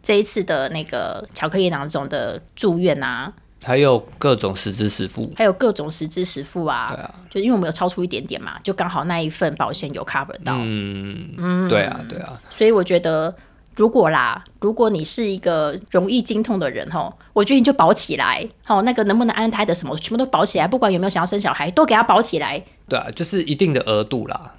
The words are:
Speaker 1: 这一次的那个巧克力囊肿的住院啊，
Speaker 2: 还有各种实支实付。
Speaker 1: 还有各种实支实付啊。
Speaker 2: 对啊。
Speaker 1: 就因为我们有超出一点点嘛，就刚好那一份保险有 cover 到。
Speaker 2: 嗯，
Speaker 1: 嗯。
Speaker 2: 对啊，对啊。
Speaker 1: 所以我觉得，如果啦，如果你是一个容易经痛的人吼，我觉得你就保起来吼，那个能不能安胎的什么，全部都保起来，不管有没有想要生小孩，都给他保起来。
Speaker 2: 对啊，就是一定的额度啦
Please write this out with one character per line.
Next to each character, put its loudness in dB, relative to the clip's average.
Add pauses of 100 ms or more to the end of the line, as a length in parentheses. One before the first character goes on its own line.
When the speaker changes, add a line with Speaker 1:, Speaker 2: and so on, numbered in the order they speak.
Speaker 1:
这 4
一 2
次 -4
的 -2
那 -6
个 -6
巧 -4
克 -2
力 2
囊 -6
肿 -6
的 -6 (160)
住 0
院 2
啊， -6 (300)
Speaker 2:
还 2
有 6 (200)
各 2
种 -4
实 -6
支 0
实 -4
付。 -8
Speaker 1:
还 2
有 4
各 2
种 -6
实 -8
支 -4
实 -10
付 -8
啊。 -4
Speaker 2:
对 -12
啊。 -16 (140)
Speaker 1:
就 -4
因 0
为 4
我 2
们 0
有 -2
超 0
出 -4
一 -4
点 -6
点 -10
嘛， -12
就 -6
刚 -2
好 -4
那 -2
一 -4
份 -4
保 -4
险 -6
有 -8
cover -6
到。 -4
Speaker 2:
嗯， -6
Speaker 1:
嗯。 0
Speaker 2:
对 4
啊， -4
对 -12
啊。 -14 (100)
Speaker 1:
所 2
以 8
我 4
觉 2
得， 0 (420)
如 4
果 4
啦， 0 (160)
如 0
果 4
你 -2
是 -4
一 -2
个 0 (100)
容 2
易 2
经 -2
痛 -2
的 -2
人 -8
吼， -6 (140)
我 4
觉 4
得 8
你 8
就 6
保 6
起 0
来 0 (180)
吼， 4
那 2
个 0
能 4
不 4
能 0
安 0
胎 0
的 0
什 -4
么， -6
全 -8
部 -2
都 0
保 2
起 0
来， 4
不 0
管 4
有 2
没 0
有 0
想 0
要 0
生 -2
小 0
孩， -4
都 6
给 4
他 6
保 6
起 -2
来。 -4 (240)
Speaker 2:
对 0
啊， -8
就 -4
是 -2
一 -2
定 2
的 2
额 2
度 -4
啦 -10